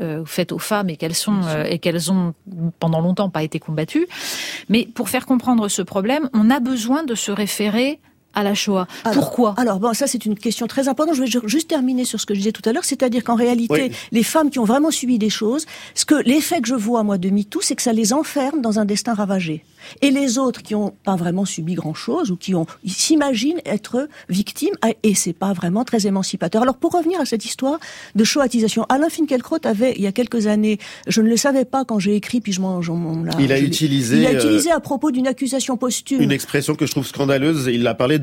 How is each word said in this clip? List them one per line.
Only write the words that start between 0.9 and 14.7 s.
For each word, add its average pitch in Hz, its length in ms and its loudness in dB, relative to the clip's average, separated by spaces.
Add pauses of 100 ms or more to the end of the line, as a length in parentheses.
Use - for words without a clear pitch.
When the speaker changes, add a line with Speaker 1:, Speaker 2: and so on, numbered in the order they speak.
Speaker 1:
qu'elles 165 180 -4
sont, - 240 0
Speaker 2:
Bien 175 100 0
sûr. 156 100 -2
Speaker 1:
euh, 151 100 -2
et 170 100 -2
qu'elles 170 320 -2
ont 175 220 0 (460)
pendant 160 220 2
longtemps 185 280 0
pas 156 140 -2
été 156 160 -4
combattues. 160 480 -2 (600)
Mais 226 240 2
pour - 160 -6
faire 247 160 -2
comprendre 240 440 2
ce - 120 -2
problème, 226 520 -2
on 214 160 6
a 254 100 4
besoin 254 440 0
de 247 120 -4
se - 160 -4
référer 214 680 0 (380)
à 208 60 0
la 202 100 0
Shoah. 196 320 0 (200)
Speaker 2:
Alors, 220 100 2
Speaker 1:
Pourquoi ? 233 400 2
Speaker 2:
alors, 214 240 0
bon, 226 140 0
ça, 277 140 0
c'est 247 180 -4
une 214 120 0
question 233 300 -2
très 269 220 0
importante. 311 260 0
Je 254 60 0
vais 262 60 0
ju-, 226 180 0
juste 277 240 0
terminer 254 340 0
sur 233 160 -4
ce - 60 -8
que 208 80 -2
je 196 60 0
disais 208 120 0
tout - 180 -4
à 226 40 2
l'heure, 339 100 -2
c'est-à-dire 254 400 0
qu'en 233 120 0
réalité, 240 540 2
Speaker 3:
Oui. - 20 -8 (200)
Speaker 2:
les 226 120 4
femmes 311 260 2
qui 262 100 -2
ont 226 60 2
vraiment 285 260 4